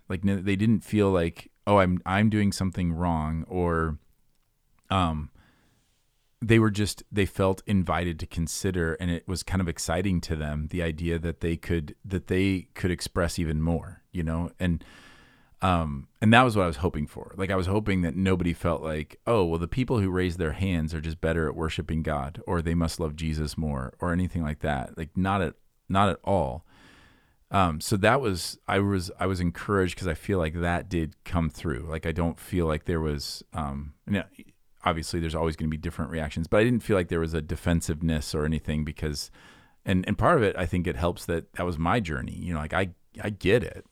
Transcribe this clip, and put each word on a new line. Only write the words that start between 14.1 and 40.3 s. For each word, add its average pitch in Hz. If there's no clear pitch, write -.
you 87
know? 82
And, 87
um, 80
and 110
that 120
was 120
what 95
I 87
was 80
hoping 80
for. -
Like, 95
I 95
was 92
hoping 98
that 82
nobody 90
felt 82
like, 78
"Oh, 113
well, 82
the 85
people 123
who 95
raise 90
their 80
hands 85
are 78
just 80
better 82
at 67
worshiping 80
God, 73
or 87
they 82
must 82
love 78
Jesus 78
more," 71
or 90
anything 87
like 76
that. 73
Like, 80
not 95
at, 73
not 98
at -
all. 80
Um, 87
so -
that 110
was, 98
I 98
was, 98
I 92
was 95
encouraged 90
'cause 90
I 78
feel 98
like 80
that 87
did 80
come 82
through. 71
Like, 80
I 82
don't 85
feel 87
like 78
there 82
was, 73
um, 71
you 104
know, 98
obviously 82
there's 80
always 80
gonna 78
be 78
different 82
reactions, 80
but 104
I 110
didn't 120
feel 104
like 90
there 85
was 82
a 78
defensiveness 80
or 76
anything 78
because, 76
and, 92
and 104
part 147